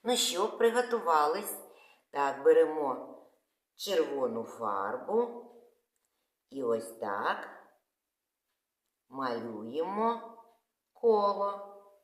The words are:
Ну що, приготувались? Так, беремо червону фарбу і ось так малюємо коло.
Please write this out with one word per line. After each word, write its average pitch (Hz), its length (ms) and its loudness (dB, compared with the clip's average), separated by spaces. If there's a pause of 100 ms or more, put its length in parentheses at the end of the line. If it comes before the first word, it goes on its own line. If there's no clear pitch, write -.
Ну 240 140 0
що, 214 420 -2
приготувались? 208 1000 2 (520)
Так, 139 320 -2
беремо 156 760 4 (580)
червону 139 680 -2
фарбу 117 1000 -2 (1040)
і 135 120 -8
ось 113 300 0
так 110 680 -6 (1500)
малюємо 131 1120 -4 (720)
коло. 202 840 2 (300)